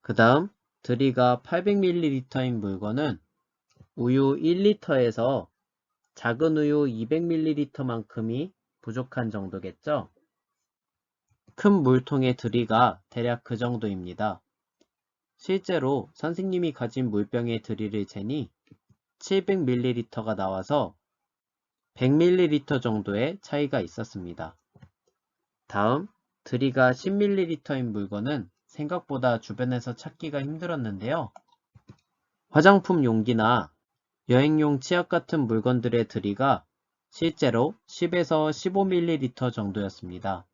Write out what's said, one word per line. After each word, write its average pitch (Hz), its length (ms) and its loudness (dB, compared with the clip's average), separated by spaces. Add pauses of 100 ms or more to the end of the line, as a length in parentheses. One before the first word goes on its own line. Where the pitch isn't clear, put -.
그 - 140 -6
다음 131 340 6 (340)
드리가 123 600 2
팔백 190 360 0
밀리리터인 135 800 -2
물건은 104 600 -4 (760)
우유 135 420 2
일 170 240 2
리터에서 127 840 2 (680)
작은 151 420 0
우유 147 320 2
이백 120 360 -2
밀리리터만큼이 143 1300 -4 (300)
부족한 120 480 -6
정도겠죠? 98 800 -6 (1500)
큰 202 160 4
물통의 131 640 2
드리가 113 640 0 (100)
대략 120 320 -4
그 120 140 -8
정도입니다. 104 840 -6 (960)
실제로 143 760 -2
선생님이 175 580 -2
가진 123 380 -4
물병의 113 520 -2
드릴을 107 440 -6
재니 107 440 -8 (680)
칠백 190 460 0
밀리리터가 120 720 -2
나와서 95 580 -2 (1000)
백 127 180 2
밀리리터 156 680 4
정도의 110 600 -2
차이가 143 400 -2
있었습니다. 87 760 -10 (1120)
다음, 120 400 0 (380)
드리가 127 480 2
십 185 200 -4
밀리리터인 165 800 -2
물건은 104 560 -4 (180)
생각보다 139 720 -2
주변에서 123 560 -4
찾기가 147 460 -8
힘들었는데요. 139 920 -6 (1160)
화장품 185 520 6
용기나 113 680 2 (560)
여행용 147 520 4
치약 175 280 -2
같은 165 380 0
물건들의 117 600 2
드리가 104 560 0 (460)
실제로 143 640 0 (120)
십에서 165 680 0
십오 190 320 -2
밀리리터 160 680 0
정도였습니다. 95 1040 -6